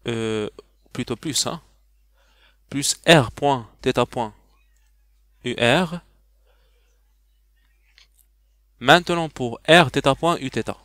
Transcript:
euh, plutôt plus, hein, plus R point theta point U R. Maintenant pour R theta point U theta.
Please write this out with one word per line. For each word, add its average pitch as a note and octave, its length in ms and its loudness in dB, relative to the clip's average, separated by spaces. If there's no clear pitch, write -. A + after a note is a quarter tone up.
euh, A2 440 -6
plutôt B2 220 -6
plus, - 320 -6
hein, E3+ 160 -10
plus C#3 260 -4
R D#3+ 240 4
point C3+ 360 -4
theta B2 240 0
point A2+ 300 -10
U B2 120 -6
R. D#3+ 440 0
Maintenant E3 500 2
pour A#2+ 380 -8
R D#3+ 220 6
theta C3+ 240 2
point E3 240 0
U C3 140 -8
theta. - 340 -6